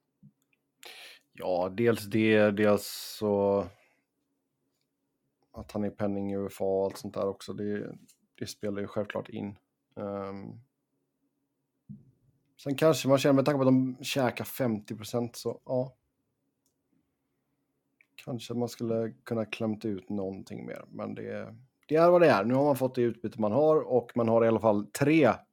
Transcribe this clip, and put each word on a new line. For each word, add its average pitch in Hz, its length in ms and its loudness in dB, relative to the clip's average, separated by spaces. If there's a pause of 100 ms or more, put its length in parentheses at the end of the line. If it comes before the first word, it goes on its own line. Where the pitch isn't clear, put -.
(1300)
Ja, 90 360 -4
dels 107 360 0
det, 107 460 4
dels 104 680 0
så 101 460 2 (1900)
att 110 180 -16
han 104 120 -4
är 101 60 -4
penning 98 420 -4
i 98 40 -4
U 98 120 -4
F - 140 -14
A 98 40 -2
och 98 200 0
allt 98 120 -6
sånt 98 160 -12
där 98 140 -4
också. 98 260 -8
Det, 104 420 -8 (440)
det 104 80 -10
spelar 101 340 -8
ju 98 60 -8
självklart 104 420 -8
in. 104 280 -10 (400)
Ehm, 101 600 -10 (2000)
sen 139 120 -4
kanske 156 320 2
man 135 100 6
känner, 139 160 4
med 131 120 4
tanke 147 120 2
på 131 40 -2
att 131 60 2
de 131 360 2
käkar 123 420 -2
femtio 113 500 -4
procent, 117 400 -6
så - 300 -10
ja. 131 280 -4 (2250)
Kanske 123 280 -10
man 120 160 -4
skulle 113 420 -4 (120)
kunna 113 220 -4
klämt 107 400 -6
ut 98 240 -8
någonting 95 560 -8
mer, - 240 -14
men 107 260 -10
det, 107 400 -10 (320)
det 147 80 0
är 165 140 8
vad 175 120 8
det 160 80 10
är. 101 140 6
Nu 117 100 0
har 135 120 2
man 143 100 4
fått 131 200 -2
det 123 60 0
utbyte 113 400 -4
man 104 100 2
har, 156 300 4
och 117 340 0
man 117 120 2
har 113 180 6
i - 20 6
alla 110 120 4
fall 104 260 2
tre 143 480 4 (200)